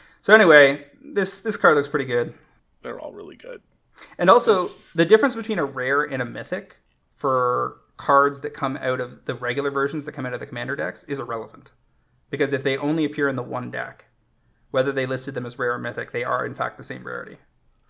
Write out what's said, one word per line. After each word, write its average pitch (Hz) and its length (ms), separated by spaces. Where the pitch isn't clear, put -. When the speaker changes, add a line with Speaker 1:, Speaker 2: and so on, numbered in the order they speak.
Speaker 1:
So 196 120
anyway, 151 540
this, - 400
this 214 160
card 165 180
looks 143 120
pretty 139 180
good. 120 280
Speaker 2:
They're 117 160
all - 140
really 85 240
good. - 240
Speaker 1:
And 175 120
also, 208 340
Speaker 2:
It's - 300
Speaker 1:
the 165 120
difference 220 300
between 214 240
a 151 60
rare 131 380
and 139 180
a 123 40
mythic 117 560
for 123 600
cards 139 440
that 147 120
come 135 240
out 127 220
of 127 260
the 139 100
regular 131 360
versions 139 340
that - 60
come 127 140
out 123 80
of 120 60
the 123 60
commander 123 300
decks 160 280
is 139 160
irrelevant. 117 520
Because 139 240
if 131 80
they 135 160
only 151 280
appear 147 240
in 127 80
the 123 40
one 123 300
deck, 123 360
whether 135 220
they 131 140
listed 131 280
them 123 120
as 120 120
rare 123 160
or 123 60
mythic, 120 320
they 120 140
are 123 200
in 123 80
fact 123 240
the 127 60
same 127 240
rarity. - 300